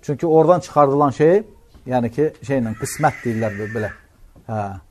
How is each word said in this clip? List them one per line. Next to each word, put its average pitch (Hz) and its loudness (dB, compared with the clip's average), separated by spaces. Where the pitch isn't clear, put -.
Çünki 147 -4
oradan 160 4
çıxardılan 143 2
şey, 165 2
yəni 120 -2
ki, 147 0
şeylə, 117 -2
qismət - -2
deyirlər 110 -4
bə-, 107 -6
belə. 107 -4
Hə. 110 -6